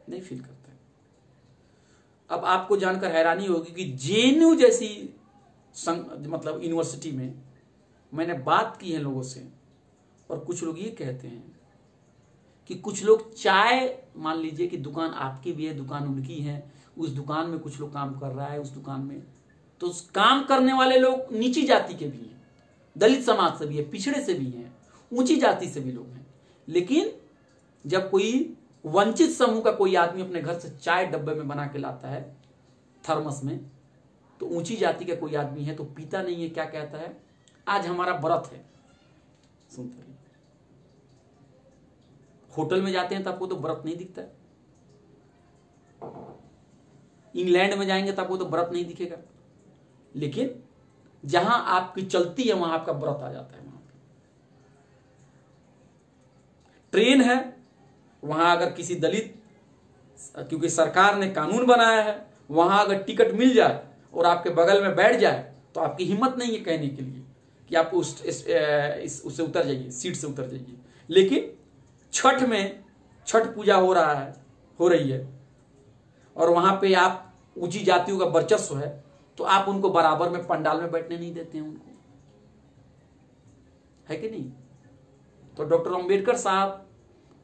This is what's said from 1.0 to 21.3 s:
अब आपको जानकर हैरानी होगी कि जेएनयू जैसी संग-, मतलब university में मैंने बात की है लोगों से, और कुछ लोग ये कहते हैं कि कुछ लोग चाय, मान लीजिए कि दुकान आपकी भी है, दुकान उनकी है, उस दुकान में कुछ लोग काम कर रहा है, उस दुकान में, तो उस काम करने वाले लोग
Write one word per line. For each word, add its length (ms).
अब 160
आपको 320
जानकर 340
हैरानी 340
होगी 280
कि 180
जेएनयू 640
जैसी 600
संग-, 540
मतलब 360
university 480
में 320
मैंने 200
बात 440
की 140
है 80
लोगों 240
से, 240
और 100
कुछ 240
लोग 160
ये 100
कहते 380
हैं 320
कि 80
कुछ 280
लोग 300
चाय, 720
मान 200
लीजिए 300
कि 100
दुकान 320
आपकी 440
भी 120
है, 80
दुकान 340
उनकी 280
है, 360
उस 120
दुकान 400
में 100
कुछ 200
लोग 140
काम 260
कर 80
रहा 200
है, 120
उस 100
दुकान 320
में, 220
तो 80
उस 220
काम 340
करने 300
वाले 240
लोग 340